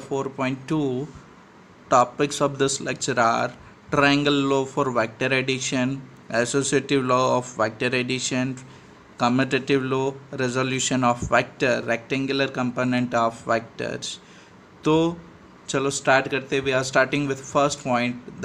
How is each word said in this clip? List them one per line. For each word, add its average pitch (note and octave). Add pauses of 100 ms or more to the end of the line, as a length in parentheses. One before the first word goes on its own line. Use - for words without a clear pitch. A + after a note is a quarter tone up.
four C3+ (140)
point C3
two, C#3 (800)
topics B2
of C#3
this C3+
lecture C3
are A#2+ (380)
triangle C#3+ (100)
law C3+
for C#3
vector A#2+
addition, C3 (400)
associative C3+
law B2+
of -
vector A2+ (100)
addition, B2+ (640)
commutative C3
law, C3+ (200)
resolution C3
of A#2+
vector, A#2+
rectangular C3+
component B2
of A#2 (140)
vectors। A#2 (680)
तो E3 (520)
चलो C3+ (140)
स्टार्ट C3+
करते C#3
हैं। C3+
We C3
are -
starting C#3
with C3
first C#3+
point, B2 (120)